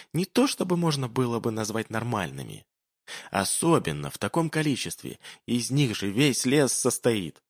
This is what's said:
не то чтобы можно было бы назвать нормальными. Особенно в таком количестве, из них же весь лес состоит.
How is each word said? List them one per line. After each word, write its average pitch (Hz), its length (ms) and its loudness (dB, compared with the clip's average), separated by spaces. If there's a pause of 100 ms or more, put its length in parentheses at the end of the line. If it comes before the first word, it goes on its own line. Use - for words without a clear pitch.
(140)
не 170 120 0
то 254 220 2
чтобы 180 300 -2
можно 143 300 0
было 120 320 0
бы 117 120 0
назвать 110 380 -4
нормальными. 78 760 -4 (640)
Особенно 95 800 2
в - 80 -12
таком 165 320 -2
количестве, 143 720 -2 (260)
из 117 240 0
них 131 260 2
же 98 140 -2
весь 127 360 2
лес 131 280 4
состоит. 110 760 0